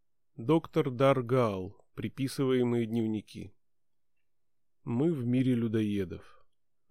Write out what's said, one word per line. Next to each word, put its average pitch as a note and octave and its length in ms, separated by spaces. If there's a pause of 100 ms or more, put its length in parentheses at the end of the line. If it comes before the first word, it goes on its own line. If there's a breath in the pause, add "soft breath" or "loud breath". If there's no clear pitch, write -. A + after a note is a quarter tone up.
(360)
Доктор C#3+ 560
Даргал. A#2+ 840 (200)
Приписываемые B2 880
дневники. A2 640 (1300)
Мы C#3 280
в C3 140
мире B2+ 300
людоедов. G#2 920 (460)